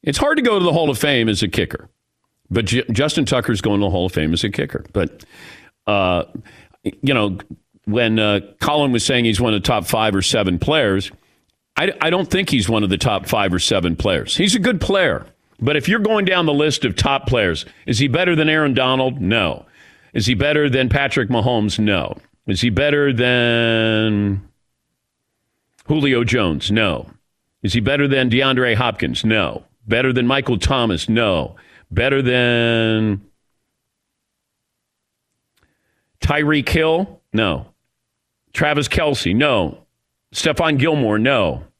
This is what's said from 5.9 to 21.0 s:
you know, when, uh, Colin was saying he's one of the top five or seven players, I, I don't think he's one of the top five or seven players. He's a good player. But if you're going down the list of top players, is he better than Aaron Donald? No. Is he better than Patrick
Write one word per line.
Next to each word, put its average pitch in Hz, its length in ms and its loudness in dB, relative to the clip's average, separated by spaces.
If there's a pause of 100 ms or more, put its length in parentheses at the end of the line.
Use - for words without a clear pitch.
you - 300 -4
know, 104 240 0 (480)
when, 110 340 0
uh, 104 200 2 (220)
Colin 147 300 0
was 117 140 0
saying 123 200 0
he's 110 160 0
one 117 120 0
of 104 80 -2
the - 60 -4
top 110 180 0
five 110 300 0
or 95 60 2
seven 92 380 0
players, 107 520 0 (640)
I, 175 160 0 (100)
I 156 80 0
don't 180 200 0
think 185 200 0
he's 113 200 0
one 110 140 2
of 98 60 0
the 95 80 2
top 101 300 -2
five 98 260 0
or 90 60 0
seven 87 360 0
players. 87 420 -2
He's 196 180 2
a 247 40 0
good 202 200 0
player. 180 460 2 (340)
But 139 160 0
if 147 140 -2
you're 214 100 2
going 208 260 0
down 180 200 2
the 151 80 2
list 147 320 0
of 101 100 0
top 139 320 0
players, 107 380 0 (200)
is 110 140 -2
he 139 80 2
better 170 280 0
than 156 140 2
Aaron 156 240 2
Donald? 131 480 0
No. 95 440 0 (480)
Is 107 120 -2
he 120 80 2
better 147 360 0
than 127 200 0
Patrick 117 400 0